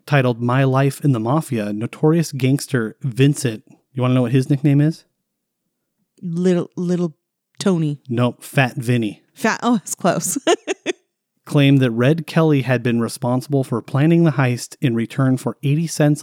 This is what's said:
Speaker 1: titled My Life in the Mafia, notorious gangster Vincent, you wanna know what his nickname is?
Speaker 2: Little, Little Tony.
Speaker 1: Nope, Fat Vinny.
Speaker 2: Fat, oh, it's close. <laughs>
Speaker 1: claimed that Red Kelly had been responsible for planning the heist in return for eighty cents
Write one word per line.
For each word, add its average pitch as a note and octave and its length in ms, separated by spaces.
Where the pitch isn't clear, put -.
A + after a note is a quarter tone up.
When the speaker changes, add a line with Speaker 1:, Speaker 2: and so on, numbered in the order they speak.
Speaker 1:
titled B2+ 340
My B2 240
Life C3+ 400
in C#3 80
the A#2 80
Mafia, A2+ 540
notorious D#3 580
gangster B2+ 680
Vincent, C3 640
you C3 80
wanna B2+ 140
know B2+ 80
what A#2 100
his C3 160
nickname C#3+ 320
is? D#3 240
Speaker 2:
Little, F3 520
Little F3 420
Tony. D#3+ 500
Speaker 1:
Nope, A#2+ 340
Fat C3 340
Vinny. A#2 460
Speaker 2:
Fat, A3 240
oh, A#3+ 140
it's - 180
close. - 420
<laughs> - 520
Speaker 1:
claimed C#3 360
that B2+ 120
Red C#3 340
Kelly D#3 360
had B2 200
been A#2 180
responsible B2+ 640
for A2+ 160
planning E3 440
the D#3+ 80
heist B2+ 480
in B2 140
return C3 420
for A#2+ 260
eighty D3 240
cents D3 360